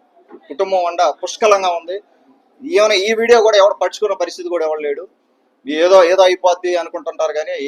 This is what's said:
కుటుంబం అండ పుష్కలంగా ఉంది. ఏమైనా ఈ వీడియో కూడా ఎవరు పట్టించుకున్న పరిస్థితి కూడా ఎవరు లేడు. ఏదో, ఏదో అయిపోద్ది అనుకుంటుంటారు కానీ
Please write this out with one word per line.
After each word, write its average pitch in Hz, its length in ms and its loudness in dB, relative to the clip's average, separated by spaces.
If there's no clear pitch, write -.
కుటుంబం 190 400 -2
అండ 170 120 -2
పుష్కలంగా 190 480 0
ఉంది. 170 160 -10
ఏమైనా 214 180 2
ఈ 220 40 0
వీడియో 233 260 4
కూడా 214 160 4
ఎవరు 202 200 4
పట్టించుకున్న 185 400 -4
పరిస్థితి 175 320 -8
కూడా 165 140 -2
ఎవరు 156 200 -6
లేడు. 147 160 -8
ఏదో, 190 160 6
ఏదో 190 160 4
అయిపోద్ది 180 420 -2
అనుకుంటుంటారు 160 560 -8
కానీ 165 140 -8